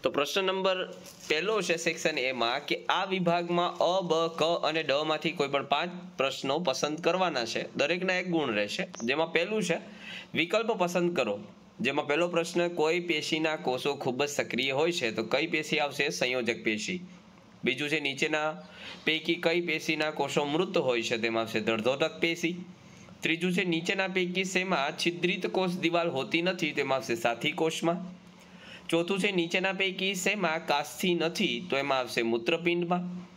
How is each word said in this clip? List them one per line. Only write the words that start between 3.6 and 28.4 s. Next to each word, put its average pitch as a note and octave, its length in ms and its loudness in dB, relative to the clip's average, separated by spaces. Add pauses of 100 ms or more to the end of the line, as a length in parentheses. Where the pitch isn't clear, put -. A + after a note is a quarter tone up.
અ, F3+ 240 4
બ, E3 120 0 (140)
ક D3+ 160 -2
અને D#3+ 400 0
ડ C#3 80 0
માંથી D#3 400 2
કોઈ C#3+ 160 0
પણ C#3 160 0
પાંચ D#3 260 2 (280)
પ્રશ્નો C3+ 420 0
પસંદ D3+ 400 0
કરવાના E3+ 460 2
છે. - 300 -4
દરેકના F3+ 380 0
એક F#3 160 -2
ગુણ D#3 200 2
રહેશે. G#2 380 0 (160)
જેમાં D3 300 0
પહેલું G#3 300 2
છે F3 140 2 (560)
વિકલ્પ G#3+ 380 2
પસંદ F3 440 2
કરો. G#2 240 0 (420)
જેમાં C#3 260 0
પહેલો D#3 200 2
પ્રશ્ન F3 400 0
કોઈ E3+ 320 2
પેશીના D#3 560 0
કોષો C#3+ 380 0
ખૂબ C3 320 0
જ C#3+ 40 -4
સક્રિય B2+ 420 -2
હોય D#3 200 2
છે B2+ 200 0
તો A2 120 -2
કઈ C#3 240 0
પેશી D#3 320 0
આવશે? C#3+ 300 0
સંયોજક B2 540 0
પેશી. G#2 360 -2 (640)
બીજું C3 260 0
છે D#3 100 0
નીચેના D3+ 580 0 (460)
પૈકી D#3+ 320 2
કઈ E3+ 260 2
પેશીના D#3 500 0
કોષો D3 340 0
મૃત F3 320 0
હોય B2+ 240 2
છે? A2+ 160 0
તેમાં A2+ 260 0
આવશે A2 160 -2
જળધોધક A#2+ 600 0
પેશી. E3+ 360 0 (680)
ત્રીજું E3 320 0
છે G3 100 0
નીચેના F#3 440 0
પૈકી F#3 360 0
શેમાં F3+ 540 0
છિદ્રિત F3 500 0
કોષ F#3 220 0
દિવાલ E3+ 400 2
હોતી C3+ 320 0
નથી? F3+ 300 0
તેમાં C3+ 260 0
આવશે B2 180 -2
સાથી A#2 360 0
કોષમાં. D#3+ 680 -2 (680)